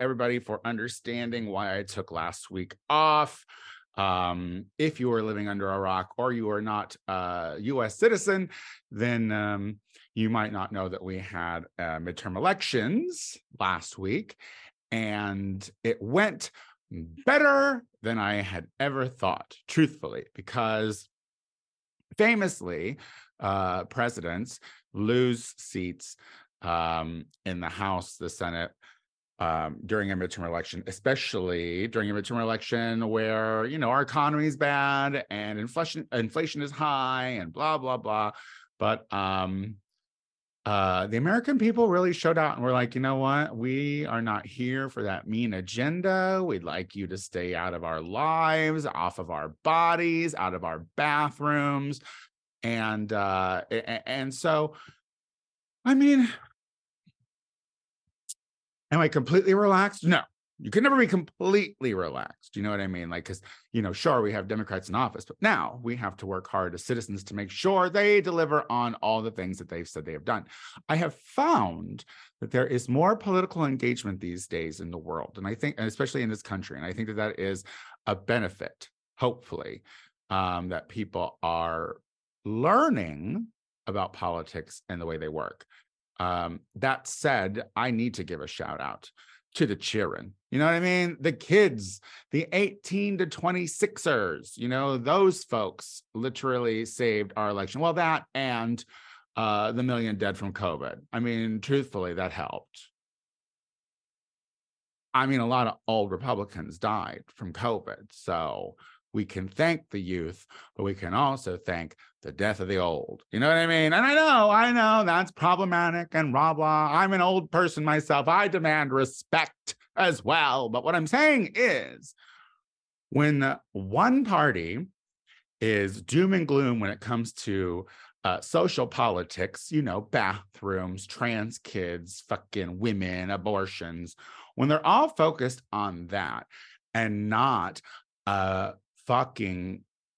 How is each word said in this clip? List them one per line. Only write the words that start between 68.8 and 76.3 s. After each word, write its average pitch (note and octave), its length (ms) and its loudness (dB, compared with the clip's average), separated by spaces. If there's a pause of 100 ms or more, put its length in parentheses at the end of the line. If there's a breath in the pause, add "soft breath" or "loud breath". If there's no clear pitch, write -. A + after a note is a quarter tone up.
all A2 260 0
the A2 100 -4
things F#2 280 -6
that F#2 100 -14
they've E2+ 180 -8
said D#2+ 160 -10
they D#2 80 -10
have D2+ 140 -10
done. A2+ 220 -2 (420 loud breath)
I D#3+ 80 2
have D#3+ 180 0
found F#2 880 0 (380 loud breath)
that A2 100 -8
there C3 160 2
is B2+ 220 -2
more E3 260 4
political F#3 480 0
engagement B2 560 -2
these F2+ 280 -8
days E2 340 -6
in E2+ 100 -10
the F2 60 -10
world, D#2+ 400 -8
and G2 100 -6
I G#2+ 80 -4
think, D3 220 -4
and A2 100 -2
especially C3 360 -2
in A2+ 60 -2
this A2 120 -6